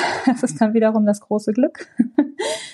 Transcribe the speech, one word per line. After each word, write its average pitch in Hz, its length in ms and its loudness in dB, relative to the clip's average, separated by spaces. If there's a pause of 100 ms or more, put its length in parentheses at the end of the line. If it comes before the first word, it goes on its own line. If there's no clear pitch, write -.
(120)
<laughs> - 140 -8
Das - 180 0
ist 156 180 -4
dann 220 120 2
wiederum 220 320 2
das 208 140 2
große 214 320 -4
Glück. - 460 -2
<laughs> 240 160 2 (600)